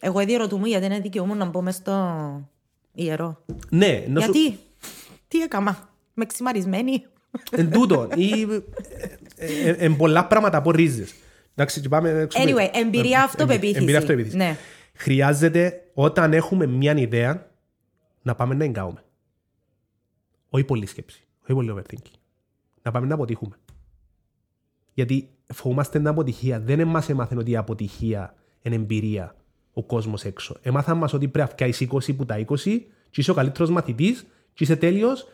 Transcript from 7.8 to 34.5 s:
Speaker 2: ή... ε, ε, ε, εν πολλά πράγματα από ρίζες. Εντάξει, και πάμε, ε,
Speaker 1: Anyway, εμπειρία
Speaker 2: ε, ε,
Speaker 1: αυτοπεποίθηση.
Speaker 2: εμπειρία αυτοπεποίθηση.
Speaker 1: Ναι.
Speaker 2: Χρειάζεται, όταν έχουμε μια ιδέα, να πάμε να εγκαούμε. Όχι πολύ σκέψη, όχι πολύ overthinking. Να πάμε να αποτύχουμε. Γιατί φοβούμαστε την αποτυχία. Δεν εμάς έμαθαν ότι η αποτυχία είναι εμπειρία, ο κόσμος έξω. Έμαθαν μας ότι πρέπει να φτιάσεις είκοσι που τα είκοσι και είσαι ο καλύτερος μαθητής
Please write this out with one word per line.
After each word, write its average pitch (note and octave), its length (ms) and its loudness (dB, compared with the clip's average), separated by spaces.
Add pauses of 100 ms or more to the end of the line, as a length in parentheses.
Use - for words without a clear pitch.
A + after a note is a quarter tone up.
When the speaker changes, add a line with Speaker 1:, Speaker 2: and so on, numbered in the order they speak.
Speaker 2:
ή... F#3 160 2 (100)
ε, G#3+ 200 -2 (760)
ε, E3+ 320 -4
ε, - 100 6
εν D#3+ 180 4
πολλά E3 300 4
πράγματα G#3 320 4
από C#3+ 120 2
ρίζες. D3 440 2 (400)
Εντάξει, C#3+ 260 -2
και C#3 80 -6
πάμε, D#3+ 220 2
ε, D#3 160 2 (180)
Speaker 1:
Anyway, A#3+ 280 4
εμπειρία A#3+ 460 2
Speaker 2:
ε, - 20 6
ε, C4+ 40 6
Speaker 1:
αυτοπεποίθηση. A3+ 540 2
Speaker 2:
εμπειρία C#3 200 4
αυτοπεποίθηση. C#3 380 0
Speaker 1:
Ναι. F3 200 0 (380)
Speaker 2:
Χρειάζεται, D3+ 880 2 (120)
όταν D#3 380 4
έχουμε E3 340 2
μια C3+ 300 2
ιδέα, B2 540 0 (720)
να B2 120 -2
πάμε B2+ 200 -2
να D3+ 100 0
εγκαούμε. A2 380 -6 (1500)
Όχι C3+ 160 0
πολύ A2+ 220 -2
σκέψη, - 400 -18 (160)
όχι - 120 -4
πολύ A#2+ 220 -2
overthinking. - 400 -16 (680)
Να A#2 80 -6
πάμε B2 160 -2
να D3 80 0
αποτύχουμε. A2+ 420 -6 (1400)
Γιατί C3 340 0 (260)
φοβούμαστε C#3 440 -2
την D3+ 100 2
αποτυχία. C3 520 -2
Δεν C#3 200 0
εμάς D#3+ 280 0
έμαθαν B2 300 -2
ότι A#2 120 -2
η A#2 60 2
αποτυχία G#2+ 800 -4 (280)
είναι A#2 120 -2
εμπειρία, G#2+ 600 -2 (380)
ο A2+ 100 -6
κόσμος A2 420 -4
έξω. - 380 -12
Έμαθαν C#3+ 340 0
μας D#3+ 160 0
ότι C#3 160 0
πρέπει C#3+ 200 0
να - 60 -16
φτιάσεις B2 260 -2
είκοσι C3 340 -2
που C3+ 100 -6
τα A2+ 140 -4
είκοσι D3 480 -2 (240)
και - 100 -2
είσαι C#3 100 2
ο F3+ 40 2
καλύτερος C#3+ 360 0
μαθητής E3+ 560 0 (280)